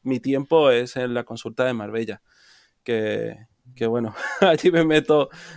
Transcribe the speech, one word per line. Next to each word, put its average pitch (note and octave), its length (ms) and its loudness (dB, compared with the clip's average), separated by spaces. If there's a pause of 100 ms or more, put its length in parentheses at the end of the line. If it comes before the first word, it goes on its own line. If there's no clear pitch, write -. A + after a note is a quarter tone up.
mi C3 160 -2
tiempo C3+ 500 2
es B2 260 0
en B2 200 -6
la A#2+ 80 -4
consulta A#2 420 -6
de B2+ 80 -2
Marbella, G#2+ 480 -8 (600)
que, A2 640 -4 (280)
que A#2 120 -4
bueno, A2+ 280 -2
<laughs> - 260 -10
allí F3+ 300 4
me E3 140 4
meto, D3+ 440 2 (280)